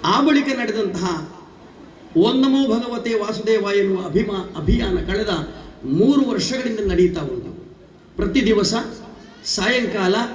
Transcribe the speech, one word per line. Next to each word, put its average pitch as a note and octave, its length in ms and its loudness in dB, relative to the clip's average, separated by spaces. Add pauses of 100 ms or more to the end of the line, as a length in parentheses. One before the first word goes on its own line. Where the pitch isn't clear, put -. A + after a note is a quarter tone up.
ಆ G#3+ 180 2
ಬಳಿಕ C#4+ 260 4
ನಡೆದಂತಹ F#3+ 800 -2 (880)
"ಓಂ C4 240 4
ನಮೋ C4+ 260 4
ಭಗವತೆ A#3 520 -2
ವಾಸುದೇವ" G3+ 560 0
ಎನ್ನುವ F#3+ 300 2
ಅಭಿಮಾ-, F#3 520 -2
ಅಭಿಯಾನ F3+ 380 2
ಕಳೆದ G3 340 -2 (560)
ಮೂರು A#3+ 440 4
ವರ್ಷಗಳಿಂದ A3+ 500 -4 (120)
ನಡೀತಾ E3+ 300 2
ಉಂಟು. B2 300 -8 (680)
ಪ್ರತಿ - 280 0
ದಿವಸ G#3 280 2 (720)
ಸಾಯಂಕಾಲ G#3 720 0 (200)